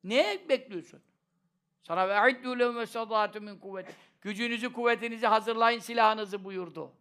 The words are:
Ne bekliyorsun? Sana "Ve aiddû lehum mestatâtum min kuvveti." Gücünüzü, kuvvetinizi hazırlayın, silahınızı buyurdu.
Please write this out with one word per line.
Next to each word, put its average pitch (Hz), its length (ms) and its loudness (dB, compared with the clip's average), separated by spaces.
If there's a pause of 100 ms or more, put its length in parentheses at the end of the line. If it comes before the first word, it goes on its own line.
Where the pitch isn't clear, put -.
Ne 320 460 0
bekliyorsun? 202 520 -4 (800)
Sana 185 280 0
"Ve 196 40 0
aiddû 254 460 4
lehum 240 160 2
mestatâtum 214 680 -2
min 202 160 -14
kuvveti." 190 340 -12 (280)
Gücünüzü, 233 520 -4
kuvvetinizi 233 540 0
hazırlayın, 226 520 2
silahınızı 214 680 0
buyurdu. 170 560 -10